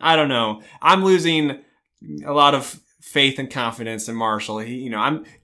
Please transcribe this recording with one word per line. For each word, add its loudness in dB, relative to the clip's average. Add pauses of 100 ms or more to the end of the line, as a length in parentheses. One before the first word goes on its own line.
I 4
don't 2
know. -2 (180)
I'm 4
losing 2 (640)
a -6
lot 6
of -6 (200)
faith 0
and -8
confidence -6
in -8
Marshall. -4
He, -10
you -10
know, -6
I'm, -2 (200)